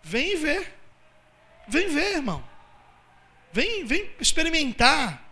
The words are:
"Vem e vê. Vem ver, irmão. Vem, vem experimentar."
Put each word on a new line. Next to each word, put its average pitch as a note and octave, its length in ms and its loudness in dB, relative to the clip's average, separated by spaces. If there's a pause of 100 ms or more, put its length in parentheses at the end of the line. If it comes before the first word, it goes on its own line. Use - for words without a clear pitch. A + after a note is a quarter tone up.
"Vem C4+ 300 -2
e - 40 -2
vê. D#4 300 -2 (1000)
Vem E4+ 220 0
ver, E4+ 280 0
irmão. F#3+ 240 -4 (1080)
Vem, G4 320 0
vem D#4+ 260 -2 (120)
experimentar." C#4+ 1120 2